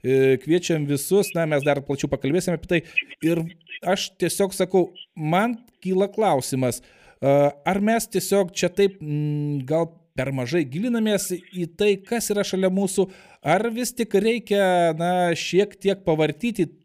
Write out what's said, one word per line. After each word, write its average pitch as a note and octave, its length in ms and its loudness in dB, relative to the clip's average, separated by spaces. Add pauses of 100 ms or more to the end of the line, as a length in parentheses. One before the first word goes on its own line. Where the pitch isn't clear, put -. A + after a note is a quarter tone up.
E, C3 400 4
kviečiam D#3+ 480 0
visus, D#3+ 460 0
na, E3 120 0
mes C#3+ 180 0
dar C#3 200 0
plačiau C#3 240 -4
pakalbėsime E3 480 -2
apie - 140 -10
tai. E3+ 100 2 (400)
Ir E3 220 0 (420)
aš F#3+ 260 -2 (100)
tiesiog F#3+ 360 -2
sakau, F3+ 300 2 (280)
man F#3+ 440 0 (260)
kyla F#3 280 0
klausimas, C3+ 680 0
e, - 520 -4 (180)
ar F#3+ 300 -2
mes A3 280 0
tiesiog F#3+ 460 0
čia F3 180 0
taip, G3 280 0
mm, D3 680 -4
gal D#3+ 240 0 (260)
per C3+ 160 -4
mažai C3 320 -2
gilinamės G#3+ 680 -2
į F3 340 -8 (100)
tai, G#3 200 2
kas A3 340 -4
yra G3+ 140 0
šalia F#3+ 280 0
mūsų, F#3+ 360 0 (340)
ar F#3+ 280 2
vis A#3 220 -4
tik A3+ 220 -4
reikia, G3 840 2
na, F3 360 2
šiek G3 440 0
tiek F#3+ 280 -2
pavartyti D#3 640 0 (180)